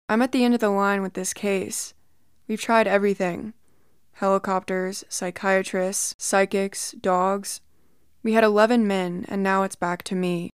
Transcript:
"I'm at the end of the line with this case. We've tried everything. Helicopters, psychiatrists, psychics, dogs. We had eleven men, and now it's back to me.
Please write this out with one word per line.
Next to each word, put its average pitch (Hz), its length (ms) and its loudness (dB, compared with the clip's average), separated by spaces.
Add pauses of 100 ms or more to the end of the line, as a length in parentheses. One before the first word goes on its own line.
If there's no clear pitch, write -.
"I'm 220 140 2
at 254 100 0
the 254 140 4
end 240 80 4
of 240 60 0
the 214 100 2
line 196 320 2
with 190 120 -6
this 185 200 -6
case. 202 640 -4 (520)
We've 220 140 -4
tried 226 240 4
everything. 196 680 0 (580)
Helicopters, 190 960 -2
psychiatrists, 190 1120 -2
psychics, 196 720 -2
dogs. 190 720 -2 (600)
We 220 120 0
had 220 100 6
eleven 220 420 6
men, 185 420 -2
and 196 140 -4
now 196 220 2
it's 190 120 -6
back 175 280 -4
to - 120 -6
me. 180 420 -2